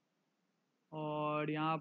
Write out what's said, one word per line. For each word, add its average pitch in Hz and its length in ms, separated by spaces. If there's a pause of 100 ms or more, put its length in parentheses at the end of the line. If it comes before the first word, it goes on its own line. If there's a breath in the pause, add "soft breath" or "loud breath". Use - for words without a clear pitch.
(920)
और 151 600
यहाँ 156 300